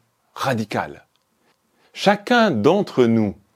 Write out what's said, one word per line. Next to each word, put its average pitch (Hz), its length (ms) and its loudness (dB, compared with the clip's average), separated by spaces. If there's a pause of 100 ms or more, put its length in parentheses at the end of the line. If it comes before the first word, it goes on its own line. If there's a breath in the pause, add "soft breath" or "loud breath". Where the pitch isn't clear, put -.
(360)
radicales. 104 720 -8 (840)
Chacun 208 580 0
d'entre 139 540 2
nous 110 300 0 (200)